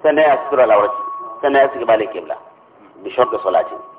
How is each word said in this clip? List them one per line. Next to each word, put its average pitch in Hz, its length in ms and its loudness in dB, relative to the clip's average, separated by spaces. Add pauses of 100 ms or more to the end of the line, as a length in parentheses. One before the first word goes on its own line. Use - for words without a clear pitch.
Sannan 151 220 2
ya 147 140 4
sutura 127 280 2
lawarci, 104 360 2 (400)
sannan - 160 0
ya - 100 4
istiqbalil 110 400 0
qibla, - 280 -12 (600)
bi 98 140 -14
shart 123 220 -2
da 107 60 -4
salati. 85 360 -2 (240)